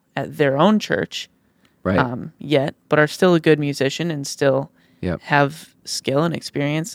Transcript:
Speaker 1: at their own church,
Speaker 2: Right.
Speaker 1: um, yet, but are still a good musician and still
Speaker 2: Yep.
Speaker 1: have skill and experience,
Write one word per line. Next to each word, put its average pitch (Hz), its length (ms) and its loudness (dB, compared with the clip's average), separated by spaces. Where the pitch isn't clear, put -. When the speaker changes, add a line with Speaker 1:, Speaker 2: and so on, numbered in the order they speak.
Speaker 1:
at 139 220 -8
their 139 180 2
own 202 220 4
church, - 500 -4
Speaker 2:
Right. 95 140 2
Speaker 1:
um, 127 400 -4
yet, 143 360 0
but 151 100 2
are 151 80 6
still 180 280 2
a 165 60 4
good 156 180 4
musician 143 520 -2
and 143 160 -6
still 139 440 0
Speaker 2:
Yep. 87 200 -4
Speaker 1:
have 143 520 0
skill 139 380 -2
and 165 120 -2
experience, 147 580 -4